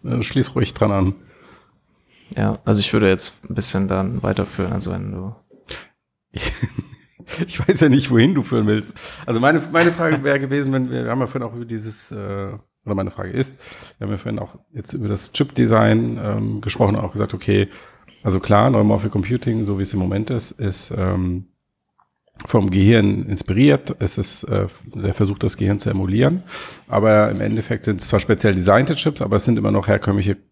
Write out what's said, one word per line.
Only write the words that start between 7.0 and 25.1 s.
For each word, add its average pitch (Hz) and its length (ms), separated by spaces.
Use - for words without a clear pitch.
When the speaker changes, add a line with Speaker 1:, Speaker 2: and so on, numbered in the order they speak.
Speaker 1:
Ich - 200
weiß 185 140
ja 156 80
nicht, 135 220
wohin 127 240
du 143 80
führen 113 240
willst. 107 260
Also 117 120
meine, 143 320
meine 170 220
Frage 156 320
wäre 139 160
gewesen, 139 320
wenn 127 180
wir, 123 140
wir 117 60
haben 127 100
ja 123 80
vorhin 120 200
auch 110 60
über 120 100
dieses, 110 460
äh, 110 60
oder 107 120
meine 95 160
Frage 98 180
ist, 131 260
wir 101 80
haben 101 60
ja 98 60
vorhin 107 220
auch - 160
jetzt 113 200
über 120 160
das 104 240
Chip-Design, 113 920
ähm, 107 380
gesprochen 107 360
und 101 80
auch - 80
gesagt, 104 200
okay, 101 360
also 95 160
klar, 107 300
Neuromorphic 104 420
Computing, 110 520
so 101 140
wie 98 60
es 92 80
im 98 80
Moment 98 300
ist, 120 220
ist, - 440
ähm, 92 500
vom 98 260
Gehirn 101 560
inspiriert. 127 720
Es - 180
ist, - 260
äh, 98 220
der 98 220